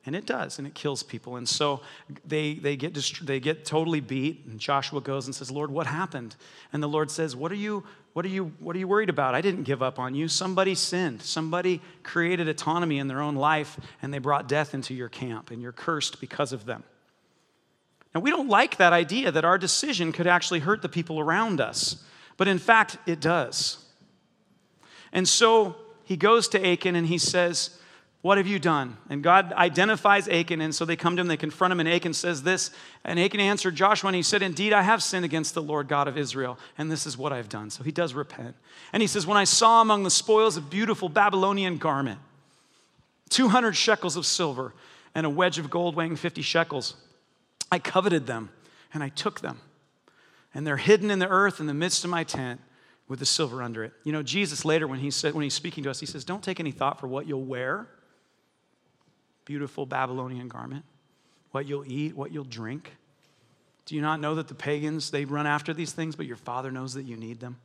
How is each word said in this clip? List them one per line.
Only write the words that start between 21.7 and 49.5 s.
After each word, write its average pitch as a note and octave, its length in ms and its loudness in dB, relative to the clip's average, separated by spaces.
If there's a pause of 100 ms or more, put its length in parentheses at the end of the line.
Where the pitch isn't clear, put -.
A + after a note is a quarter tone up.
but F#3+ 100 4
in F#3+ 120 4
fact, A3+ 380 4 (100)
it E3+ 120 -2
does. - 680 0 (1300)
And F#3 160 2
so A3+ 500 6 (260)
he F#3 120 -2
goes G#3 340 6
to F#3+ 140 2
Achan F3+ 320 2
and E3+ 120 2
he F3 100 2
says, F3 640 0 (420)
"What G3 160 6
have F#3+ 80 2
you G3 140 0
done?" C#3 380 0 (120)
And C#3+ 140 -4
God F3 300 8
identifies G3 760 4
Achan, E3+ 340 0
and D#3 140 -2
so E3+ 100 -2
they E3 100 0
come E3+ 200 2
to F3+ 60 0
him, F3 60 0
they D#3 100 0
confront D#3+ 340 0
him, F3+ 80 0
and D#3+ 100 2
Achan E3+ 240 0
says D#3 300 -2
this, F#3 260 0 (340)
and E3+ 160 -2
Achan G3+ 200 2
answered G3 340 2
Joshua, G3 360 4
and F#3 60 0
he F3 60 0
said, G#3 220 2
"Indeed, G3 300 0
I G3+ 100 6
have G#3+ 180 4
sinned F3+ 240 -2
against D#3 300 -2
the E3 80 -2
Lord D3 240 -2
God C#3+ 200 0
of C3 80 -4
Israel, B2+ 440 -4 (180)
and D#3 140 -4
this D#3 160 -4
is B2+ 100 -8
what C#3 160 -4
I've A#2 160 -8
done." G#2+ 220 -10
So - 120 -12
he D#3 80 -4
does D#3 220 -2
repent. C3 420 -10 (360)
And A3 100 2
he G#3 60 4
says, F3+ 180 -2
"When G3+ 120 4
I G3+ 60 6
saw A3+ 380 6
among G#3+ 220 4
the F3 80 0
spoils G#3+ 440 4
a E3 60 -6
beautiful F#3 480 -2
Babylonian G3 680 2
garment, C3+ 400 -2 (1080)
two B3+ 200 6
hundred A3 260 4
shekels G3 400 2
of E3+ 120 -4
silver, C3 480 -2 (400)
and D#3+ 100 0
a D3 60 0
wedge E3 260 2
of D3+ 140 -6
gold F3 240 0
weighing E3 200 -2
fifty - 280 -6
shekels, E3 520 -2 (760)
I F3+ 80 6
coveted F3 480 2
them, A2+ 240 -8 (420)
and D3+ 80 -6
I C#3 80 -6
took - 300 -6
them. A#2+ 200 -8 (920)